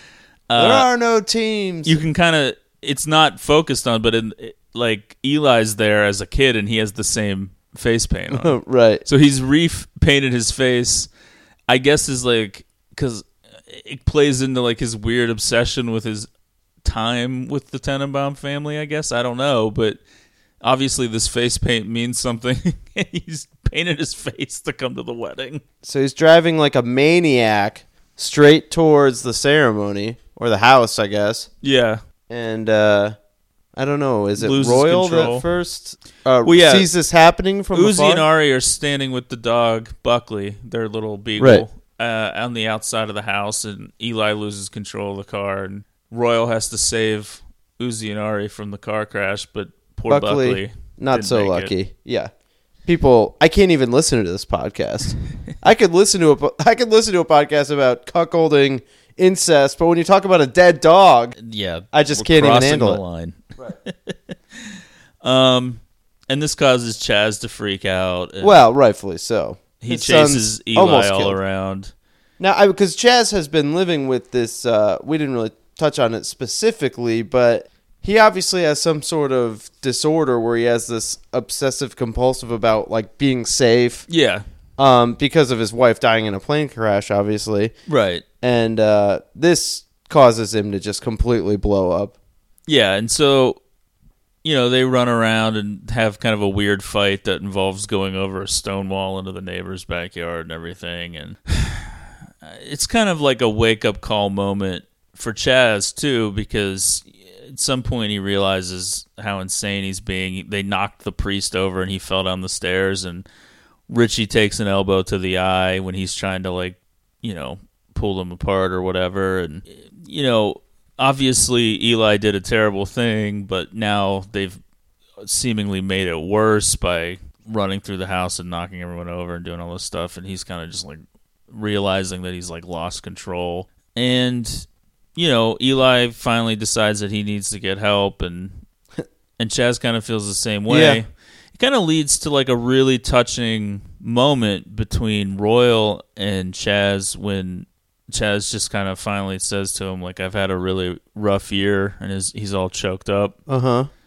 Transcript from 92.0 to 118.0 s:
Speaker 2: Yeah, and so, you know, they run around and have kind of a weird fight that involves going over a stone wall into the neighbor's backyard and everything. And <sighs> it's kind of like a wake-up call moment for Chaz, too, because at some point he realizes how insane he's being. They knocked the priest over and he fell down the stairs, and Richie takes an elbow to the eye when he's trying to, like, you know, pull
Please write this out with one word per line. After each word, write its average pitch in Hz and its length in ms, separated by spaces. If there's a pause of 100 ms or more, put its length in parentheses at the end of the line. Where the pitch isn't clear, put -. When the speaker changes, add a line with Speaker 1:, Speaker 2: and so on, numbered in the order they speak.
Speaker 2:
Yeah, 117 260
and 107 180
so, 139 500 (840)
you 156 100
know, 123 140
they 127 160
run 127 240
around 113 480
and 104 340
have 113 300
kind 113 120
of 104 80
a 101 60
weird 101 340
fight 101 440
that 90 160
involves 98 440
going 95 300
over 95 260
a - 60
stone 98 400
wall 95 320
into 95 140
the 92 80
neighbor's 92 420
backyard 85 600
and 82 80
everything. 85 640
And 87 180 (100)
<sighs> - 960 (200)
it's - 260
kind 220 220
of 170 100
like 135 220
a 120 80
wake-up 110 500
call 104 300
moment 98 560 (280)
for - 200
Chaz, 120 600
too, 117 380
because 98 720 (460)
at 135 100
some 127 240
point 113 280
he 104 80
realizes 95 880 (100)
how 104 240
insane 98 420
he's 95 160
being. 92 500
They 101 140
knocked 101 400
the 104 80
priest 101 440
over 92 260
and 92 100
he 95 80
fell 95 240
down 92 180
the 92 80
stairs, 92 540
and 90 240 (640)
Richie 113 380
takes 104 320
an 107 80
elbow 98 360
to 101 140
the 92 220
eye 92 400
when 92 160
he's 95 200
trying 92 280
to, 92 80
like, 90 280 (420)
you 110 120
know, 76 240 (380)
pull 101 220